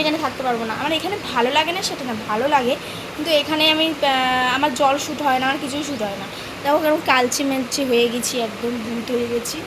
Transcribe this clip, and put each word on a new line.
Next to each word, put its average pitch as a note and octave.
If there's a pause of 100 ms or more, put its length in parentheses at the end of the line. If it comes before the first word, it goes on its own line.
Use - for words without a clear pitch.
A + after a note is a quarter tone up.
এখানে D4+
থাকতে C4
পারবো A#3
না। A3
আমার D4
এখানে F#4 (160)
ভালো B3
লাগে D#4
না G4
সেটা C#4+
না, A#3 (160)
ভালো A3 (100)
লাগে, B3+ (420)
কিন্তু D#4 (120)
এখানে D#4 (120)
আমি, D#4+
আহ, D4 (540)
আমার C#4+
জল C#4
শ্যুট D4
হয় C4
না, C4
আমার C#4
কিছুই C#4+
শ্যুট C4
হয় G3
না। G3 (380)
দেখো C#4+
কেমন D#4 (100)
কালচে B3+ (100)
মেলচে C4
হয়ে A#3+
গেছি, B3 (120)
একদম A#3 (140)
ভূত A#3
হয়ে A#3+
গেছি। A#3+